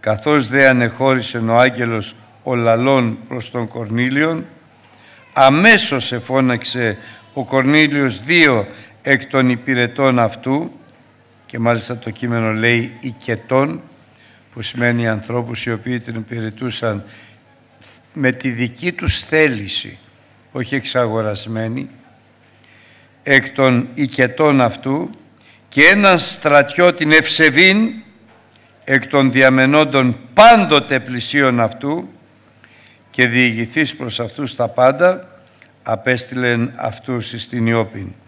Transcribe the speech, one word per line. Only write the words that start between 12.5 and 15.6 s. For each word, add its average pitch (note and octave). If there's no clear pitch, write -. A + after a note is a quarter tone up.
λέει A#2
«οικετών», C3
που A#2
σημαίνει A#2+
ανθρώπους A#2